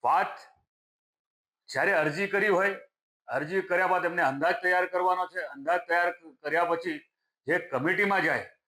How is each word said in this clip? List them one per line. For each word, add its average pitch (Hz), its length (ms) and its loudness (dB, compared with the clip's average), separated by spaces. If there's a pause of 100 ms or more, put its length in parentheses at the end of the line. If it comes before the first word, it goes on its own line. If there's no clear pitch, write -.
વાત 160 300 0 (1300)
જ્યારે 165 300 0
અરજી 156 360 0
કરી 202 220 4
હોય, 196 220 2 (500)
અરજી 151 400 -2
કર્યા 180 240 2
બાદ 175 180 0
એમને 175 180 0
અંદાજ 151 340 0
તૈયાર 180 320 2
કરવાનો 180 340 0
છે, 180 160 -8 (100)
અંદાજ 156 340 -2
તૈયાર 175 260 2 (260)
કર્યા 165 300 0
પછી 165 260 -2 (500)
જે 170 140 0 (120)
કમિટીમાં 190 560 0
જાય, 120 200 -2 (200)